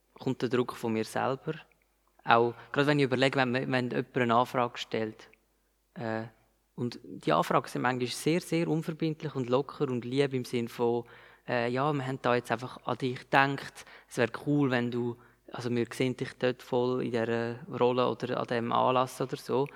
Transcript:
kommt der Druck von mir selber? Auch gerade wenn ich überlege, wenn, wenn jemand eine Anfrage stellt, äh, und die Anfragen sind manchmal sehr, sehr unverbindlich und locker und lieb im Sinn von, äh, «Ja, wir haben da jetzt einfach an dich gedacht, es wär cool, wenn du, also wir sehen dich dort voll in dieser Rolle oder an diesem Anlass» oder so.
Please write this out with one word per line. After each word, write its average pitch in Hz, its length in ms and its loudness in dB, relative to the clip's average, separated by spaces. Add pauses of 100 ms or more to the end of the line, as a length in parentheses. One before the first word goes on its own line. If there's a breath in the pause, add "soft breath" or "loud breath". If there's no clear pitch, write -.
(140)
kommt - 280 -4
der 131 60 0
Druck 123 280 0
von 113 160 -2
mir 110 120 0
selber? 123 500 -4 (720)
Auch 117 300 4 (180 loud breath)
gerade 143 160 2
wenn 147 100 4
ich 143 60 4
überlege, 131 340 2
wenn, 127 160 2
wenn 127 360 0
jemand 139 260 -4
eine 120 180 4
Anfrage 120 440 2
stellt, 110 520 -6 (640)
äh, 110 300 -4 (500)
und 120 300 -6
die - 280 -2
Anfragen 160 360 2
sind 143 140 -4
manchmal 127 260 0
sehr, 156 320 0
sehr 165 280 -2
unverbindlich 156 680 -2
und 127 120 -2
locker 139 400 0
und 123 160 -2
lieb 135 300 0
im 127 100 -2
Sinn 117 240 -2
von, 120 360 0 (440 loud breath)
äh, 120 220 0
«Ja, 135 220 0
wir 139 140 -2
haben 131 140 -4
da 120 140 2
jetzt 123 160 0
einfach 123 340 -6
an 131 140 -4
dich 131 220 -4
gedacht, - 640 0 (240 loud breath)
es - 100 -12
wär 120 100 4 (160)
cool, 147 280 2
wenn 120 180 0
du, 120 260 -2 (360 soft breath)
also 120 180 -4
wir 120 220 0
sehen 131 240 0
dich - 220 -8
dort 127 240 0
voll 127 420 0
in 120 80 -4
dieser 117 560 -2
Rolle 123 420 4
oder 123 300 -4
an 120 80 -2
diesem 120 240 -2
Anlass» 127 480 4
oder 131 160 -4
so. 127 400 -2